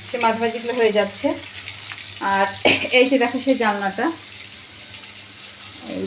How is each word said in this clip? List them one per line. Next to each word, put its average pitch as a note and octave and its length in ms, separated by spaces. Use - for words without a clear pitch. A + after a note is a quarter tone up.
সে B3 60
মাছ A3+ 220
ভাজিগুলো A#3 340
হয়ে A3+ 180
যাচ্ছে। G#3 420
আর G3 240
এই B3+ 180
যে C4+ 80
দেখো B3 220
সে C4 160
জানলাটা, G#3 560
এই F#3 180